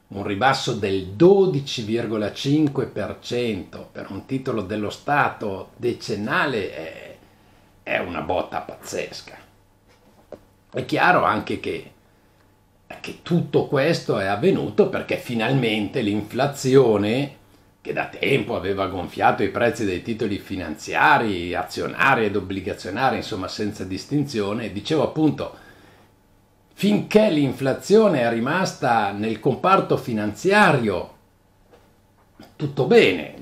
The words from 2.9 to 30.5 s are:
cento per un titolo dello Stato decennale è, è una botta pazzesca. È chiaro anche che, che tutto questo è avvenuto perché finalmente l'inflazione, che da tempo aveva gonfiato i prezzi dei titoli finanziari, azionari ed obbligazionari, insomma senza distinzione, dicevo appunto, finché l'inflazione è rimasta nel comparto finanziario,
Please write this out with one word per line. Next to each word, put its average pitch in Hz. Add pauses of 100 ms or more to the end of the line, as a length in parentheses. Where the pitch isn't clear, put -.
cento 117
per -
un 98
titolo 131
dello 101
Stato 113
decennale 120
è, - (680)
è 113
una 87
botta 85
pazzesca. - (1300)
È 131
chiaro -
anche 107
che, 87 (1120)
che -
tutto 147
questo 143
è 98
avvenuto 143
perché -
finalmente 113
l'inflazione, 117 (460)
che -
da 73
tempo 117
aveva 95
gonfiato 98
i 95
prezzi 113
dei 90
titoli 104
finanziari, 90
azionari 87
ed 101
obbligazionari, 98
insomma 95
senza 101
distinzione, 104
dicevo 127
appunto, - (1160)
finché 208
l'inflazione 147
è 117
rimasta 117
nel 104
comparto 151
finanziario, 117 (1400)